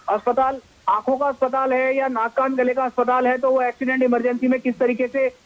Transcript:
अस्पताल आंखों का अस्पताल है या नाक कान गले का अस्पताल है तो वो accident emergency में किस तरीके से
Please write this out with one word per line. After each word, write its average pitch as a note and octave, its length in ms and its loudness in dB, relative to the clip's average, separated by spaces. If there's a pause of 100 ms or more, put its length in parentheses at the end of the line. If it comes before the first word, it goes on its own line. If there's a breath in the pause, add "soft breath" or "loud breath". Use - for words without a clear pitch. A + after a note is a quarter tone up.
अस्पताल B3 500 0 (300)
आंखों G#3+ 280 0
का C#4+ 100 -2
अस्पताल C4 460 -2
है C4 220 0
या C4+ 120 0
नाक A#3 260 -2
कान C4+ 220 0
गले B3+ 180 2
का C4 100 -2
अस्पताल B3+ 440 0
है B3+ 100 2
तो B3+ 140 0
वो C4 100 2
accident B3+ 420 -2
emergency A#3+ 440 0
में B3+ 120 2
किस B3 200 -2
तरीके B3 280 0
से C4 260 -2 (120)